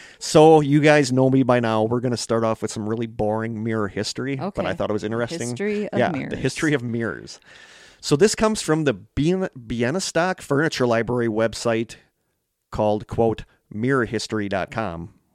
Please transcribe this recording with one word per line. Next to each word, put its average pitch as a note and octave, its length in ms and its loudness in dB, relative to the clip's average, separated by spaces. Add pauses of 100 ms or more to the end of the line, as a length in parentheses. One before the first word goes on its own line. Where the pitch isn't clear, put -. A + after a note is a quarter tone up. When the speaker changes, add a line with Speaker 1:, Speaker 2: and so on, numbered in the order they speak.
(240)
Speaker 1:
So D#3 380 8
you C#3+ 200 4
guys D3 300 6
know C3 200 4
me C3+ 120 4
by B2 160 4
now. A2 240 2
We're A#2+ 160 0
gonna B2 180 -2
start A2+ 260 0
off A2 180 0
with A2 100 -2
some G#2+ 160 -8
really A2+ 200 -4
boring A2 560 -4
mirror A2 240 -2
history, B2 480 -6
but F3 240 -8
I F#2 100 -4
Speaker 2:
Okay. F#2+ 40 -2
Speaker 1:
thought G2 180 -4
it - 20 -2
was G#2 100 -4
interesting. A2+ 360 -4 (100)
Speaker 2:
History G#3 400 -4
of - 100 -6
Speaker 1:
Yeah, A#2 120 0
the - 80 -6
Speaker 2:
mirrors. - 200 -8
Speaker 1:
history D3 340 -2
of A#2+ 100 0
mirrors. A2+ 560 -8 (600)
So - 140 0
this F#3+ 200 4
comes A3 260 0
from D#3+ 220 0
the C3+ 100 2
Bien-, D#3+ 640 -2
Bienenstock B2+ 840 -4
Furniture C#3+ 440 0
Library A#2 420 0
website A2+ 680 -2 (760)
called, G#2+ 360 0
quote, A2+ 380 -2 (260)
mirror A#2+ 340 0
history G#2+ 420 -4
dot F#2+ 220 -4
com, E2+ 460 -8 (200)